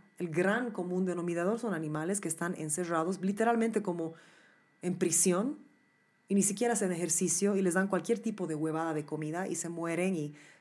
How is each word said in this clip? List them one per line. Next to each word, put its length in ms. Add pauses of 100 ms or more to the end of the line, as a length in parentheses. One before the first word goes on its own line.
(200)
el 100
gran 440
común 340
denominador 540
son 120
animales 480
que 80
están 300
encerrados 640
literalmente 600
como 340 (680)
en 140
prisión 600 (720)
y 60
ni 80
siquiera 320
hacen 160
ejercicio 640
y 80
les 120
dan 120
cualquier 320
tipo 300
de 80
huevada 360
de 120
comida 420
y 80
se 140
mueren 480
y 180 (260)